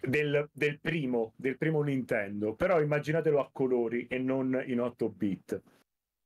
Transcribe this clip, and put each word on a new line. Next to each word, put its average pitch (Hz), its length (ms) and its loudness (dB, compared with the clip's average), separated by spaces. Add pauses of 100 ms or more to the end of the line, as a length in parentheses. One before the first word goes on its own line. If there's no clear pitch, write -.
Del, 147 520 0
del 147 260 0
primo, 127 580 -2
del 131 200 -2
primo 160 260 0
Nintendo, 110 720 -2
però 175 280 2
immaginatelo 151 580 2
a 127 100 -2
colori 120 580 0
e 127 100 -4
non 131 480 0
in 120 140 -2
otto 120 280 -2
bit. 101 540 -4 (640)